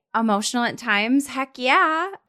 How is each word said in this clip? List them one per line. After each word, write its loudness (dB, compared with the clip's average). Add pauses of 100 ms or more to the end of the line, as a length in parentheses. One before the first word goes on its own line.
(160)
emotional 0
at -4
times? 0
Heck -8
yeah. 2 (200)